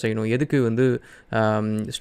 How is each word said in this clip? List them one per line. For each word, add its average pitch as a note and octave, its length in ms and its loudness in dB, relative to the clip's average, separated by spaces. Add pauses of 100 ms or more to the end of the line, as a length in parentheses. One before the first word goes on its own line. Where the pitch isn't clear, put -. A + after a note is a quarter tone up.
செய்யணும்? A2 280 -2
எதுக்கு C3+ 340 0
வந்து, A#2+ 400 2 (260)
ஆம், G#2+ 560 0 (160)